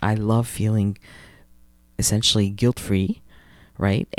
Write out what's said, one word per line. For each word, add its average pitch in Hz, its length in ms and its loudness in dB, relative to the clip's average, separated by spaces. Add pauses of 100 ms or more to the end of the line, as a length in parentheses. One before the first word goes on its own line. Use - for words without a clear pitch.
I 107 120 0
love 110 340 0
feeling 107 480 0 (1000)
essentially 107 500 2
guilt-free, 98 760 -2 (540)
right? 98 320 0 (100)